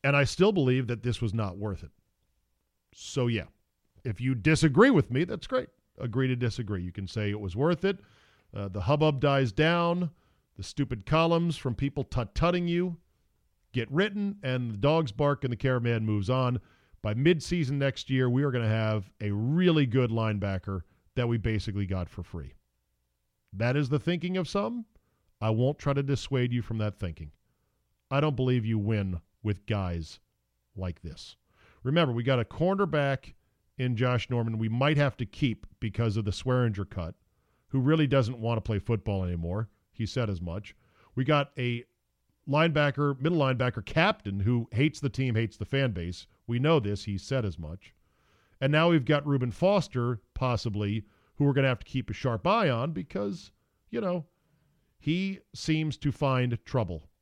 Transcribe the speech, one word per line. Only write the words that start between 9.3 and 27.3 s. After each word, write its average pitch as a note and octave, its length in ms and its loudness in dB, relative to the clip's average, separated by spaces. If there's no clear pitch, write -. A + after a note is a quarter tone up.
down. E3+ 600 0
The G2 80 -12
stupid B2 420 -6
columns E3 520 2
from A#2+ 180 -4
people C#3 300 -4
tut-tutting F3 600 0
you F3 300 -2
get A#2 180 -2
written, G3+ 500 0
and B2 300 -2
the G#2 60 -6
dogs C#3+ 340 2
bark C#3+ 320 0
and B2 80 -2
the A2+ 60 -4
caravan A#2 480 0
moves G#2 240 0
on. B2+ 320 2
By G#2+ 120 -2
midseason D3 600 2
next C#3 360 -2
year, C3 200 2
we C3 140 2
are C#3+ 80 0
gonna A#2 160 0
have A2 440 0
a G#2 100 -2
really D3+ 540 4
good B2 240 2
linebacker G2+ 720 -2
that B2 120 0
we A#2+ 100 2
basically G2+ 480 -2
got F2+ 240 -4
for F2 140 -12
free. C#2+ 300 -12
That A#2+ 220 0
is C#3+ 140 0
the D3 100 2
thinking F3+ 380 -2
of F3 100 -2
some. A3+ 380 -4
I A2 80 2
won't B2 280 2
try C#3+ 160 0
to C#3 80 0
dissuade B2+ 520 0
you B2 80 0
from A2+ 160 -6
that G#2+ 200 -2
thinking. D#2+ 340 -8